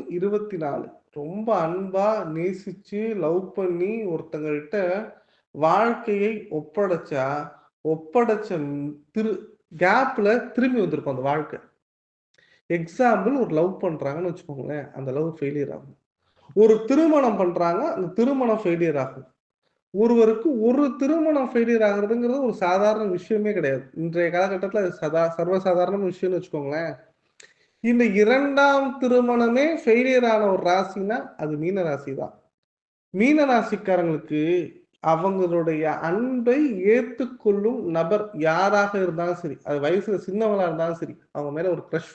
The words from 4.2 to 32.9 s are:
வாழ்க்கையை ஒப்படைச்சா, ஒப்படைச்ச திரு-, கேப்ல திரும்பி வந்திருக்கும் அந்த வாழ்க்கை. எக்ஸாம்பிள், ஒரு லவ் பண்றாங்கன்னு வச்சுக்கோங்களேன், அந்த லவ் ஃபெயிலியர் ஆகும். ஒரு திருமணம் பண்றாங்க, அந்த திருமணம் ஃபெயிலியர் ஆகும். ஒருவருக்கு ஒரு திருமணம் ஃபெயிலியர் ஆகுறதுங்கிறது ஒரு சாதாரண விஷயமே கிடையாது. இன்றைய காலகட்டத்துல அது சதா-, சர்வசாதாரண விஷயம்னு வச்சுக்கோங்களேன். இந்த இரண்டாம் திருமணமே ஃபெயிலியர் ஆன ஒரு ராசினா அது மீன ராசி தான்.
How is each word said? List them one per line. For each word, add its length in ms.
வாழ்க்கையை 800
ஒப்படைச்சா, 680
ஒப்படைச்ச 640
திரு-, 280
கேப்ல 480
திரும்பி 280
வந்திருக்கும் 340
அந்த 160
வாழ்க்கை. 280
எக்ஸாம்பிள், 720
ஒரு 140
லவ் 160
பண்றாங்கன்னு 500
வச்சுக்கோங்களேன், 640
அந்த 180
லவ் 160
ஃபெயிலியர் 360
ஆகும். 240
ஒரு 180
திருமணம் 540
பண்றாங்க, 520
அந்த 160
திருமணம் 460
ஃபெயிலியர் 380
ஆகும். 260
ஒருவருக்கு 560
ஒரு 220
திருமணம் 500
ஃபெயிலியர் 360
ஆகுறதுங்கிறது 600
ஒரு 160
சாதாரண 420
விஷயமே 360
கிடையாது. 300
இன்றைய 280
காலகட்டத்துல 540
அது 80
சதா-, 340
சர்வசாதாரண 640
விஷயம்னு 280
வச்சுக்கோங்களேன். 520
இந்த 200
இரண்டாம் 640
திருமணமே 640
ஃபெயிலியர் 480
ஆன 200
ஒரு 180
ராசினா 500
அது 200
மீன 300
ராசி 280
தான். 180